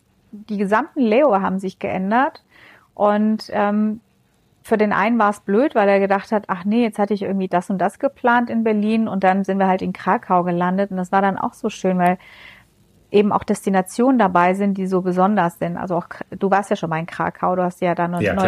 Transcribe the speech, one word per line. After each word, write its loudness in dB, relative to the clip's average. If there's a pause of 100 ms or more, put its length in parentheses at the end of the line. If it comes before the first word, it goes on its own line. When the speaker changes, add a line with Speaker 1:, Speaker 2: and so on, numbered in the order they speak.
(320)
Speaker 1:
die -10
gesamten 0
Layover 4
haben -2
sich -8
geändert. -2 (520)
Und, 0
ähm, -2 (640)
für 0
den 2
einen 0
war's 2
blöd, 0
weil 4
er 4
gedacht 0
hat, 0
„Ach -6
nee, 2
jetzt -4
hatte 0
ich -2
irgendwie -2
das -2
und -2
das -2
geplant 0
in -2
Berlin.“ 0
Und -4
dann 2
sind -2
wir 2
halt 0
in -4
Krakau 0
gelandet. -2
Und -8
das -6
war 2
dann 0
auch -6
so -8
schön, -2
weil 2 (920)
eben 4
auch -2
Destinationen 0
dabei 4
sind, 0
die -2
so 0
besonders 0
sind. -4
Also -4
auch -6
Kra-, -14
du -2
warst 0
ja 0
schon -6
mal -2
in -4
Krakau, -4
du 0
hast -4
ja 0
dann -2
eine -2
Speaker 2:
Ja, 0
Speaker 1:
neue 0